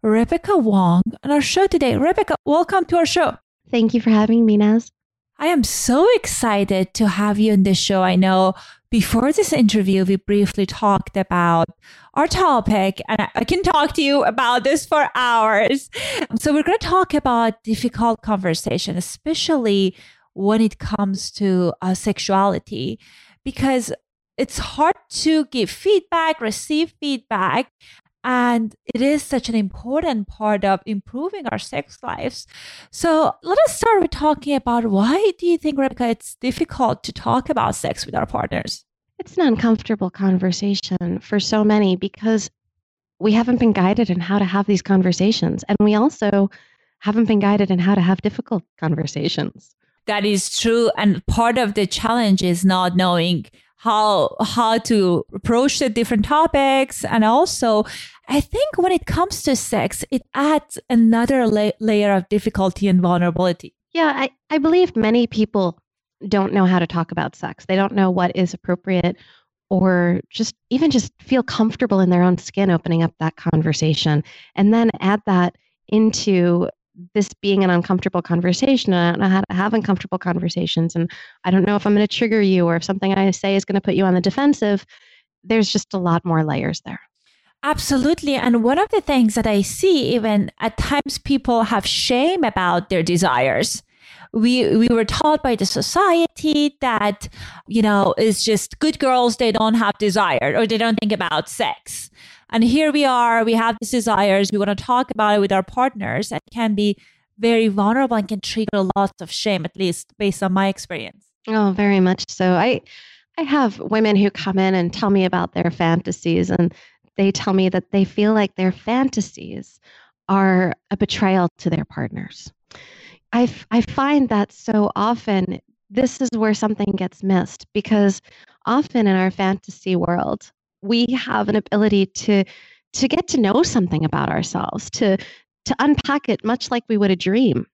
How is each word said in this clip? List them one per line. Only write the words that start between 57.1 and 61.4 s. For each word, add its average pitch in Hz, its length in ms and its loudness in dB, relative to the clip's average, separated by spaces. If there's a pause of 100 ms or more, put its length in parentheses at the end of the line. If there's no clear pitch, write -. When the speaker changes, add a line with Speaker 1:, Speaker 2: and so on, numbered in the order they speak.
Speaker 1:
also, 226 600 2 (420)
I 285 140 0
think 571 360 -2
when 370 140 2
it 359 140 0
comes - 380 -2
to 269 120 2
sex, - 560 -4
it 262 100 -2 (120)
adds 294 440 0 (120)
another 233 580 4